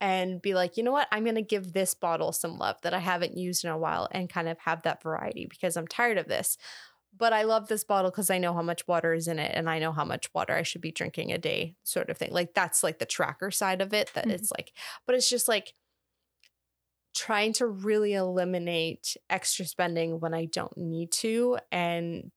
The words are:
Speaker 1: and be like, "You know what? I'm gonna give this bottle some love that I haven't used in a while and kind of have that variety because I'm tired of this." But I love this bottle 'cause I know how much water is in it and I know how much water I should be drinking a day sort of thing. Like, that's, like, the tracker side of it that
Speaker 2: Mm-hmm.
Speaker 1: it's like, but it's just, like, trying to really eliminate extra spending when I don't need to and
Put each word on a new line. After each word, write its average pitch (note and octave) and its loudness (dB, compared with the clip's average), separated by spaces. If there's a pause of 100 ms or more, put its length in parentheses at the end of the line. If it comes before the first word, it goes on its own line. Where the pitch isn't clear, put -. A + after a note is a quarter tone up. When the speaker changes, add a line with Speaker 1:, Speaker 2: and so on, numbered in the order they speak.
Speaker 1:
and F#3 0
be G3+ 0
like, F3+ 2
"You A3+ 0
know A#3+ 4
what? C#4 2
I'm G#3+ 0
gonna A3 2
give G3 -2
this F#3 2
bottle E3 0
some - -4
love - -2
that F3 -2
I F#3 0
haven't F3 0
used F3+ -2
in E3+ -2
a D#3+ -2
while D#3 0
and F3+ -4
kind E3 -2
of E3 -6
have E3 -2
that - 0
variety - -6
because F3 -4
I'm E3 -4
tired A#3 2
of D#3+ -2
this." - 0 (580)
But A3+ 4
I G#3+ 4
love A3 2
this G#3+ -2
bottle F#3+ 4
'cause F#3+ 0
I F#3 4
know F3 2
how E3+ 0
much E3+ -2
water E3 4
is E3 0
in D#3+ -2
it D3+ 0
and E3 0
I D#3+ 0
know D#3+ 0
how D3+ 0
much - -6
water - 0
I E3 0
should E3+ -6
be D#3+ -6
drinking E3+ -6
a E3+ -2
day E3 -4
sort - -2
of D#3+ -4
thing. - -6
Like, F3 0
that's, F3+ 2
like, D#3+ -2
the E3+ -2
tracker D#3 -4
side F#3+ 0
of G3 -2
it G#3 2
that - 0
Speaker 2:
Mm-hmm. - 2
Speaker 1:
it's G3+ -2
like, - -8 (320)
but B3 4
it's B3 4
just, A#3+ 2
like, A3 2 (1400)
trying A3 2
to B3 2
really G#3 2
eliminate F3+ 0 (120)
extra F#3 0
spending E3 0
when E3 -2
I E3 -2
don't E3 -6
need E3 -4
to A#3 2 (120)
and E3+ -2